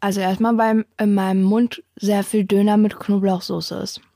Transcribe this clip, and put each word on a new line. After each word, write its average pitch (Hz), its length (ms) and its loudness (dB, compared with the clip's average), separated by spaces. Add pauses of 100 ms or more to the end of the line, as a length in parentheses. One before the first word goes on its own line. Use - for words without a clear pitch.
Also 196 200 -2
erstmal, 196 380 0
weil 220 260 2 (140)
in 208 160 2
meinem 190 280 0
Mund 220 400 0 (140)
sehr 202 260 0
viel 208 220 0
Döner 202 320 2
mit 214 220 2
Knoblauchsoße 190 760 -2
ist. - 240 -10 (160)